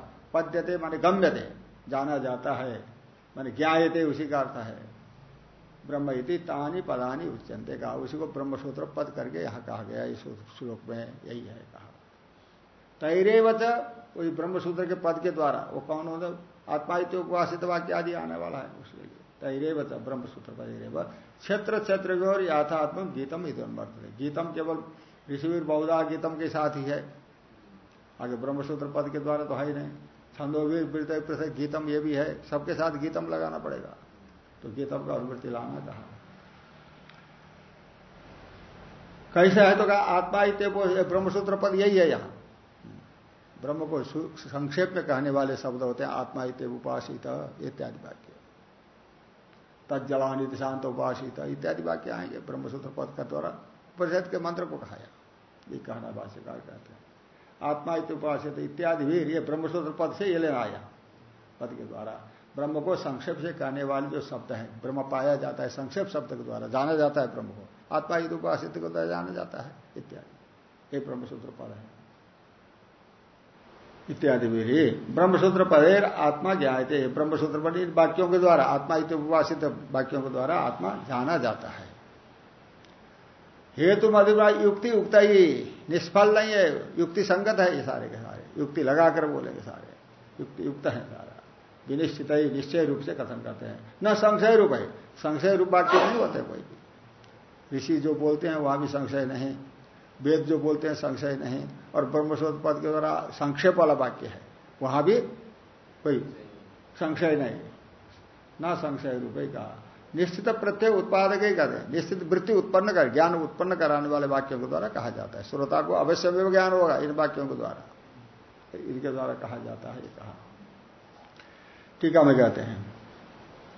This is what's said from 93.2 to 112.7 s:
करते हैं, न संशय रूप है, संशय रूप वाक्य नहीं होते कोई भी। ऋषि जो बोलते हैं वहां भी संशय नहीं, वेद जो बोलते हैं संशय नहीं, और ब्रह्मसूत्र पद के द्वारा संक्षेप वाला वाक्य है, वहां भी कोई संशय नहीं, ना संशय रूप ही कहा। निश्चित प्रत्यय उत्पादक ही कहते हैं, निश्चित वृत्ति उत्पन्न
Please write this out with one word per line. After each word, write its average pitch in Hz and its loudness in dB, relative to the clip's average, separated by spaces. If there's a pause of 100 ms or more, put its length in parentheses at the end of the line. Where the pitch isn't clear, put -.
करते 117 -10
हैं, 113 -12 (240)
न 208 4
संशय 214 6
रूप 196 8
है, 107 0 (320)
संशय 156 2
रूप 180 4
वाक्य 180 6
नहीं 226 2
होते 92 0
कोई - -8
भी। - -14
ऋषि 156 0
जो 151 2
बोलते 151 2
हैं 160 -2
वहां 143 2
भी 147 -2
संशय 139 -2
नहीं, 135 -4 (640)
वेद 147 4
जो 156 2
बोलते 151 0
हैं 147 -2
संशय 139 -4
नहीं, 139 -6 (320)
और 147 2
ब्रह्मसूत्र 151 0
पद 151 0
के 156 -2
द्वारा 156 0 (200)
संक्षेप 147 2
वाला 156 8
वाक्य 123 -2
है, - -14 (400)
वहां 135 2
भी 196 6 (880)
कोई 143 4 (800)
संशय 156 2
नहीं, 120 -2 (1000)
ना 170 -2
संशय 139 -4
रूप 120 -8
ही 143 -4
कहा। 110 -10 (320)
निश्चित 180 0
प्रत्यय 220 2
उत्पादक 196 4
ही 208 4
कहते 127 2
हैं, - -10
निश्चित 170 -2
वृत्ति 180 2
उत्पन्न 196 4